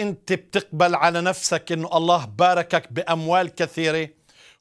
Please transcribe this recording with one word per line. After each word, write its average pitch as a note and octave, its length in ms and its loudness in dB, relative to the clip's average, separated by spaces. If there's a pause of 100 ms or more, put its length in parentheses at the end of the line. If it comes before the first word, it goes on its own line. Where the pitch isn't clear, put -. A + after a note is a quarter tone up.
انت G3+ 320 -4
بتقبل F3 600 0
على E3+ 260 2
نفسك F3 520 -2
انه D#3+ 240 -2
الله E3 280 2
باركك E3+ 680 0
بأموال E3 600 -2
كثيرة D#3+ 540 -2 (520)